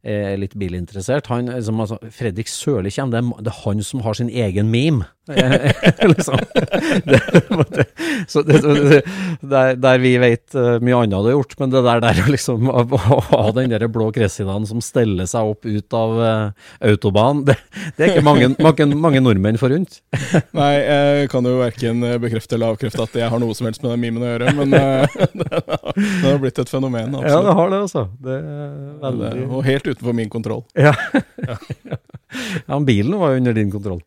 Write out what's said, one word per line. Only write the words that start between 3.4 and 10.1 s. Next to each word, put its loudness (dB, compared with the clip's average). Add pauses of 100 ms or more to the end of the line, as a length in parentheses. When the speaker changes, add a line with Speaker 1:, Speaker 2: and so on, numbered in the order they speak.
Speaker 1:
det -6
er -16
han -2
som -8
har -4
sin -4
egen 0
meme. 2 (220)
<laughs> -
Liksom. 2 (680)
Det, 6 (480)
det, -2 (500)
så 2
det, 6
det, 6 (440)
der, 2
der 4
vi 4